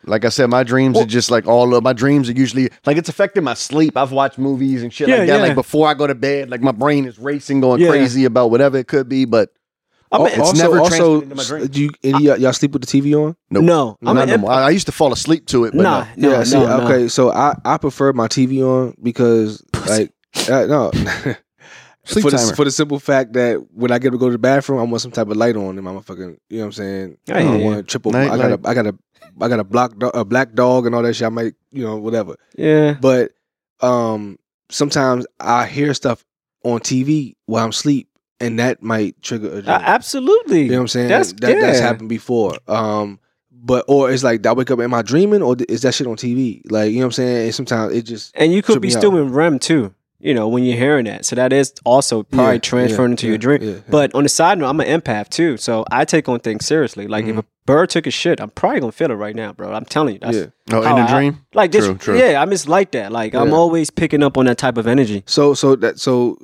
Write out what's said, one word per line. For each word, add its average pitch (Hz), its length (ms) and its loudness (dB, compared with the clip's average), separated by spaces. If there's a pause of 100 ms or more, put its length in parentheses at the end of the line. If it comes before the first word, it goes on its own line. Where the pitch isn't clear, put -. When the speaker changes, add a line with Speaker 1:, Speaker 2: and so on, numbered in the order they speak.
Speaker 1:
Like 104 200 -2
I 117 40 4
said, 123 220 2
my 127 140 2
dreams 131 320 2
Speaker 2:
Well - 80 4
Speaker 1:
are - 20 -6
just, 113 240 0
like, 113 160 0
all 123 280 4
of, 120 100 4
my 131 80 2
dreams 135 360 0
are 120 40 -4
usually, 127 380 0 (160)
like, 147 100 2
it's 170 120 -4
affecting 196 360 -2
my 123 100 -2
sleep. 151 420 -2
I've 131 160 0
watched 135 260 -2
movies 135 440 -2
and 120 100 -10
shit 147 160 -4
Speaker 2:
Yeah, 254 100 4
Speaker 1:
like 185 100 2
that. 143 80 4
Speaker 2:
yeah. 214 60 2
Speaker 1:
Like, 160 120 2
before 151 340 0
I 151 60 2
go 143 120 -2
to 139 80 0
bed, 135 360 -4
like, 123 100 -8
my 135 120 2
brain 139 320 0
is 113 140 -12
racing, 139 420 -4
going 127 200 4
Speaker 2:
Yeah. 170 100 6
Speaker 1:
crazy 135 340 2
about 120 260 2
whatever 135 280 4
it 127 100 -6
could 135 200 -2
be, 131 180 0
but 110 240 2 (640)
Speaker 2:
I 220 60 4
mean, - 100 4
Speaker 1:
it's 107 100 -2
Speaker 3:
Also, 160 240 4
Speaker 1:
never 170 160 4
Speaker 3:
also, 165 420 4
Speaker 1:
translated - 40 -4
into 139 100 -16
my 135 80 -8
Speaker 3:
s-, 117 60 -8
Speaker 1:
dream. 143 180 -6
Speaker 3:
do 139 160 -4
you, 147 80 -2 (140)
any, 135 200 2
y'all, 139 120 6
y'all 127 160 2
sleep 143 200 -2
with 135 100 -6
the 123 40 -14
T 135 140 0
V 143 160 0
on? 151 180 -2 (160)
Speaker 1:
Nope. - 140 2
Speaker 2:
No, 147 420 2
I'm 131 80 2
Speaker 1:
Not 131 80 4
Speaker 2:
an 131 60 0
Speaker 1:
no - 60 0
Speaker 2:
imp- 107 80 2
Speaker 1:
more. 110 100 -2
I, 131 140 2
I 147 40 4
used 190 160 0
to 135 60 -6
fall 143 200 2
asleep 160 340 -2
to 120 180 2
it, 110 100 -4
but 165 80 4
Speaker 2:
Nah, 135 240 0 (100)
Speaker 1:
no. 139 140 2
Speaker 2:
no, 131 60 4
Speaker 3:
Yeah, 117 80 2
see, 131 120 0
Speaker 2:
no, 131 100 4
no. 120 200 0
Speaker 3:
okay, 123 220 2
so 127 240 2
I, 143 320 0
I 143 140 0
prefer 139 340 0
my 117 160 -2
T 127 180 0
V 131 160 0
on 131 400 0
because, 113 680 0
Speaker 2:
Pussy. - 380 -2 (260)
Speaker 3:
like, - 140 -4
uh, 131 160 2
no. 123 260 0
<laughs> - 440 -4 (720)
Speaker 1:
Sleep 214 180 0
Speaker 3:
For 147 80 4
the, 139 40 2
Speaker 1:
timer. 113 180 0
Speaker 3:
for 147 120 2
the 139 40 -2
simple 143 280 -2
fact 131 340 -2
that 117 400 -2
when 117 180 -2
I 123 80 2
get 127 120 0
to 120 80 -2
go 127 80 2
to 123 60 2
the 120 60 -2
bathroom, 135 400 0
I 117 40 -2
want 117 180 -2
some 123 100 -10
type 117 180 -4
of 104 100 -4
light 117 180 2
on 95 220 -8
in 95 60 -12
my 92 60 -12
motherfucking, 92 460 -16 (140)
you 110 80 -10
know 110 60 -8
what - 20 -8
I'm 101 60 -12
saying? 98 440 -10 (140)
Speaker 2:
I - 20 -6
Speaker 3:
I 202 100 -2
don't - 100 2
Speaker 2:
hear 107 80 0
you. 107 40 0
Speaker 3:
want 104 240 -4
triple, 113 240 -4
Speaker 1:
Night 131 180 0
Speaker 3:
I 117 60 -2
got 127 100 0
a, 110 100 0
Speaker 1:
light. 92 100 -8
Speaker 3:
I 120 80 -2
got 117 120 -2
a, 101 80 -4 (460)
I 117 80 -2
got 120 120 0
a 101 40 -4
block 113 340 -2
do-, 123 100 -2
a 117 140 -4
black 117 300 -2
dog 127 320 2
and 117 100 -2
all 120 80 0
that 117 120 0
shit. 120 100 -6
I 113 60 -2
might, 117 240 -6 (180)
you 135 100 -10
know, 110 140 -6
whatever. 107 400 -6 (200)
Speaker 2:
Yeah. 151 440 2
Speaker 3:
But, 127 320 2 (480)
um, 113 580 -2 (320)
sometimes 135 560 -2 (140)
I 120 260 0
hear 143 280 -2
stuff - 300 -4 (380)
on 120 180 -2
T 127 240 -2
V 147 320 -4 (100)
while 113 180 -2
I'm 113 60 -4
asleep, 143 380 -2 (300)
and 117 200 -6
that 120 240 -2
might 110 400 -4
trigger 107 260 -8
a 101 100 -10
Speaker 2:
A-, 101 40 -12
Speaker 3:
dream. - 60 -12 (120)
Speaker 2:
absolutely. 262 840 0
Speaker 3:
You 120 80 0
know 127 40 0
what 127 60 0
I'm 117 60 -4
saying? 123 200 -2
Speaker 2:
That's, 190 240 0
Speaker 3:
That, 113 260 0
that's - 220 2
Speaker 2:
yeah. 120 60 2
Speaker 3:
happened 113 240 -4
before. 110 420 -2 (160)
Um, 107 500 -4 (320)
but, 123 380 -2
or 139 220 4
it's 131 120 -2
like, 117 200 2
"Did 113 60 2
I 113 40 4
wake 127 180 -2
up, 123 80 0
am 120 140 -2
I 120 80 0
dreaming, 185 400 2
or 127 160 0
th-, 120 140 -4
is 113 120 -4
that 127 120 0
shit 135 120 -4
on 110 100 -6
T 120 180 -4
V?" 123 340 -4
Like, 107 220 0
you 113 80 -2
know 131 40 0
what 127 40 0
I'm 120 60 -4
saying? 123 340 -2
And 110 80 -4
sometimes 113 400 -4
it 113 80 -2
just 110 320 -14
Speaker 2:
And 160 180 2
you 202 80 2
could 220 140 2
Speaker 3:
trip 208 80 0
Speaker 2:
be - 60 -2
Speaker 3:
me 120 60 0
out. 117 40 0
Speaker 2:
still 202 180 4
in 139 160 0
rem 151 260 2
too, 123 360 -2 (260)
you 139 140 -2
know, 110 140 0
when 123 160 0
you're 120 120 0
hearing 131 300 2
that. 101 180 -10
So 120 120 -6
that 127 160 2
is 139 200 2 (120)
also 120 400 2
probably 127 300 2
Speaker 3:
Yeah, 117 40 0
Speaker 2:
transferring 123 520 0
Speaker 3:
yeah, - 20 0
Speaker 2:
into 120 140 -6
your 110 80 0
Speaker 3:
yeah, 110 40 -2
Speaker 2:
dream. 131 240 0
Speaker 3:
yeah, 107 140 -6
yeah. 101 120 -18
Speaker 2:
But 139 260 2
on 143 100 0
the 139 40 2
side 180 300 2
note, 139 100 -2
I'm 147 120 0
an 156 200 -2
empath 107 300 -6
too, 160 260 -2
so 113 340 -4
I 131 140 0
take 151 240 0
on 123 120 -2
things 107 260 -6
seriously. 131 400 -2
Like, 107 180 -4
if 110 60 -6
Speaker 3:
Mm-hmm. 110 100 -6
Speaker 2:
a - 40 -6 (220)
bird 156 220 4
took 156 180 -2
a 135 40 -6
shit, 170 300 -2
I'm 107 100 -12
probably - 300 -2
gonna 117 120 -4
feel 160 180 -2
it 113 40 -4
right 104 200 -8
now, 110 200 -10
bro. 95 180 -12
I'm 110 140 -8
telling 147 280 -2
you. - 60 -18
That's 113 160 -4
Speaker 3:
Yeah. 90 100 -4 (260)
Speaker 1:
Oh, 113 100 2
in 117 60 0
Speaker 2:
how - 100 4
Speaker 1:
a - 60 4
Speaker 2:
I, 120 60 0
Speaker 1:
dream? 139 440 0
Speaker 2:
like, 214 180 2
just, 208 140 4
Speaker 1:
True, 95 100 -2
true. 220 220 0
Speaker 2:
yeah, 165 240 4
I'm 180 80 -2
just 170 180 -4
like 185 220 2
that. 107 220 -8
Like, 113 220 -6
I'm 135 140 2
Speaker 3:
Yeah. 151 60 2
Speaker 2:
always 165 360 2
picking 147 320 -2
up 135 140 0
on 131 80 4
that 123 140 2
type 127 180 -2
of 113 100 -2
energy. 117 380 0
Speaker 3:
So, 143 300 2
so 135 220 2
that, 117 220 -2
so 123 460 -2